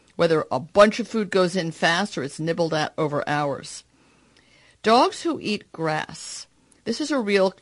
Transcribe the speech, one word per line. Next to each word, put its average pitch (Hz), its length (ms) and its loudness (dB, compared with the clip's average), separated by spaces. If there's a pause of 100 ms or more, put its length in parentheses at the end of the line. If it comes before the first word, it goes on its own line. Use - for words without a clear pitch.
(140)
whether 165 360 2
a 127 80 0
bunch 202 400 4
of 214 100 -6
food 214 200 -2
goes 185 280 2
in 165 140 -2
fast 175 460 0
or 143 60 -6
it's 143 180 -8
nibbled 165 320 -2
at 156 240 -2
over 147 320 -2
hours. 147 560 -6 (960)
Dogs 269 400 4
who 311 180 -4
eat - 320 -6
grass. - 760 -8 (380)
This 233 160 -4
is 294 100 -4
a 285 80 0
real 202 440 2